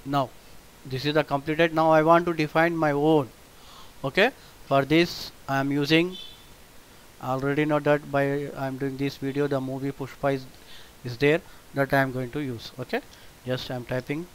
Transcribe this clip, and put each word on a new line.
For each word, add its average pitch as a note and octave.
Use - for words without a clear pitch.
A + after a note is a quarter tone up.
Now C#3
this C3
is D3
the D3+
completed. D#3
Now D#3+
I D#3
want E3+
to E3+
define D#3+
my D#3
own. C#3+
Okay, F#3+
for C#3
this D#3+
I C3+
am C#3
using, D#3+
already C3+
know D3+
that D3
by C#3
I C#3
am C3+
doing C3+
this C#3
video, C3+
the C#3
movie C3
Pushpa C#3
is, C3
is A#2+
there, D3+
that C#3
I C#3+
am C3
going B2+
to D3
use. B2+
Okay, A3
just B2+
I C3+
am A#2+
typing D3